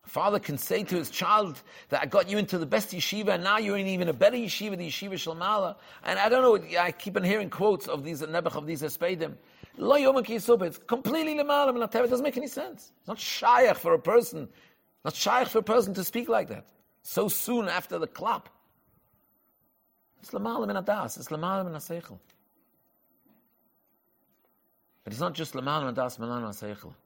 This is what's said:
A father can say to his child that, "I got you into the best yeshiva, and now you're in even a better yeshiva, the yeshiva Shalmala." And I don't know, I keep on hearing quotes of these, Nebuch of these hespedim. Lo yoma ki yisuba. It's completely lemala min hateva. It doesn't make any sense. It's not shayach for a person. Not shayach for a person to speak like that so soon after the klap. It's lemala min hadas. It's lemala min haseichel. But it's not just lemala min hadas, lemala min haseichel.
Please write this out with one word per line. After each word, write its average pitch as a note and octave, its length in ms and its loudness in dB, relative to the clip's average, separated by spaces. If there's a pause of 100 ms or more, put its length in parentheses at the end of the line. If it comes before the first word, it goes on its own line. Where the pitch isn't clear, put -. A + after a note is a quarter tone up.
A - 60 -20
father G3 280 2
can D3 200 -4
say F#3+ 260 -2
to F3+ 120 -2
his D#3+ 120 -2
child F#3+ 540 0 (260)
that, C#3+ 140 0
"I D3+ 40 -2
got F3+ 220 4
you G3+ 80 -2
into F#3+ 220 0
the D#3+ 80 -2
best G3+ 240 0
yeshiva, G3 380 -2
and F3+ 160 0
now G3+ 120 4
you're G3+ 220 0
in G3 80 -2
even F3+ 220 0
a D#3+ 40 0
better G3 240 6
yeshiva, G#3 400 -4
the F3 120 -8
yeshiva G3 240 -8
Shalmala." F3+ 640 -2 (280)
And F#3+ 140 0
I G3+ 100 4
don't B3+ 140 6
know, E3+ 360 4
I F3 140 2
keep G3+ 240 -8
on F#3+ 80 0
hearing G3 240 2
quotes G3 400 0
of C#3+ 160 -4
these, D#3 160 -8
Nebuch D#3+ 340 -2
of D3+ 120 -8
these D3+ 160 -6
hespedim. D#3+ 520 -4 (440)
Lo B3 180 4
yoma C4 280 4
ki A3+ 120 -6
yisuba. G3+ 300 4
It's D#3 120 -6
completely D4+ 560 -2
lemala C#4+ 380 2
min A#3 160 0
hateva. A#3 160 2
It A#3+ 60 2
doesn't B3+ 140 0
make C#4 120 -2
any C4 120 -4
sense. - 500 -10
It's - 100 -18
not A3+ 100 -8
shayach B3 580 6
for E3+ 180 4
a D#3+ 40 4
person. E3+ 500 4 (560)
Not D#3+ 100 -4
shayach B3 340 2
for A3+ 100 2
a G#3+ 40 2
person G#3 320 2
to F#3 100 -4
speak A#3+ 240 -4
like G#3+ 200 2
that F#2+ 180 -12 (360)
so F#3+ 260 -2
soon A3+ 400 -2
after F3 300 -4
the D#3+ 100 -4
klap. - 380 -4 (1700)
It's - 120 -18
lemala A3+ 340 -4
min G3+ 100 -2
hadas. G3 420 -2
It's C#3 100 -14
lemala F3+ 360 -4
min E3+ 100 -8
haseichel. D#3+ 440 -12 (2750)
But G#2 80 -10
it's A2+ 80 -8
not E3+ 140 -4
just D#3 200 -8
lemala C#3 300 -2
min B2+ 100 -4
hadas, B2 240 -4
lemala A#2+ 240 -6
min A2 80 -6
haseichel. G#2 420 -12 (140)